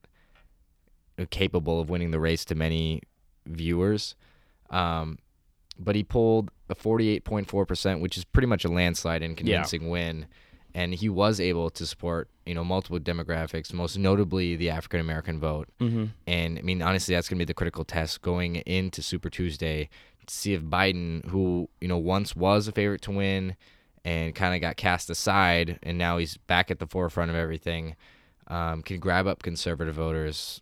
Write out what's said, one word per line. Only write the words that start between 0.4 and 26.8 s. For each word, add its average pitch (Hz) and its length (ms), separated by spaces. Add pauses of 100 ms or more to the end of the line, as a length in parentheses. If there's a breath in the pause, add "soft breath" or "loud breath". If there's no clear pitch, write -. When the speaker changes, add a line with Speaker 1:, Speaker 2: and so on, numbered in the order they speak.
Speaker 1:
capable 82 500
of 78 80
winning 87 220
the 80 100
race 82 240
to 82 100
many 80 460 (460)
viewers. 85 680 (560 soft breath)
Um, 82 480 (600)
but 101 160
he 104 100
polled 113 460 (180)
a - 60
forty-eight 110 500
point 104 240
four 98 180
percent, 92 340
which 90 160
is 90 80
pretty - 220
much 107 180
a 87 40
landslide 85 540
and 82 100
Speaker 2:
Yeah. 78 40
Speaker 1:
convincing 82 540
win. 82 360 (500 soft breath)
And 87 160
he 92 160
was 101 300
able 85 320
to - 160
support, 85 420 (160)
you 87 100
know, 85 100
multiple 90 340
demographics, 80 720
most 87 240
notably 95 600
the 85 140
African-American 80 680
vote. 76 300 (100)
Speaker 2:
Mm-hmm. 117 280 (200)
Speaker 1:
And, 82 320
I - 40
mean, 90 200
honestly, 92 320
that's 87 140
gonna 92 100
be 87 60
the 85 100
critical 82 300
test - 380
going 87 340
into 92 440
Super - 300
Tuesday 78 580 (380 loud breath)
to - 80
see - 180
if 85 100
Biden, 87 640
who, 90 420 (120)
you 87 60
know, 87 120
once 92 360
was 101 320
a 107 60
favorite 101 300
to 101 100
win 98 420 (500 soft breath)
and 82 300
kinda 90 240
got 82 180
cast 90 340
aside, 85 720
and 87 120
now 85 220
he's 85 200
back 90 340
at 85 80